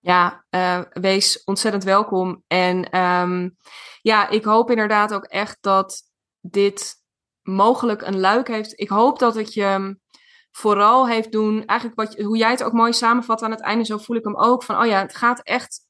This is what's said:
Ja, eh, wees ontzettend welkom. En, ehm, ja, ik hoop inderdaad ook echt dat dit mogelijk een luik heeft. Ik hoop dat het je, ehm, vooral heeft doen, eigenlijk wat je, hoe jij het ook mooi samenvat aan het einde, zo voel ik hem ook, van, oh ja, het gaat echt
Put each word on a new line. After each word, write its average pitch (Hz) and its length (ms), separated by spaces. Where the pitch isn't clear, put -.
Ja, 180 500
eh, 180 300
wees 190 540
ontzettend 196 400
welkom. 190 640
En, 180 440
ehm, 180 580
ja, 214 260
ik 214 160
hoop 226 260
inderdaad 214 440
ook 202 100
echt - 360
dat 190 420
dit 202 540
mogelijk 214 600
een 196 180
luik 214 280
heeft. 214 320
Ik - 80
hoop 220 300
dat 233 160
het 214 200
je, 214 80
ehm, 196 320
vooral 220 580
heeft 220 240
doen, 214 340
eigenlijk 233 340
wat 214 120
je, - 100
hoe 214 140
jij 226 140
het 254 120
ook 233 100
mooi 233 200
samenvat 233 500
aan 226 80
het 220 100
einde, 220 240
zo 214 140
voel - 180
ik 185 80
hem 208 120
ook, 247 260
van, - 180
oh 233 60
ja, 202 140
het - 160
gaat 240 260
echt - 480